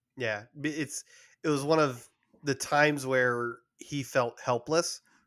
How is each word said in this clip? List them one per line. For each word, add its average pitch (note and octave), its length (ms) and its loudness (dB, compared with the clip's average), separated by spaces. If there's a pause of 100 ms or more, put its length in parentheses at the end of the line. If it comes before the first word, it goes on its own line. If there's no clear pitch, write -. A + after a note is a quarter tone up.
(160)
Yeah, A2 280 -4 (160)
b-, C#3+ 100 -4
it's, D3 340 -6 (380)
it E3+ 60 -2
was C#3+ 160 0
one D#3+ 140 4
of C3 300 0 (340)
the C#3+ 120 -2
times D3 520 2
where B2 520 0 (200)
he C#3+ 240 -8
felt A#2+ 380 -2
helpless, D3 600 -2 (260)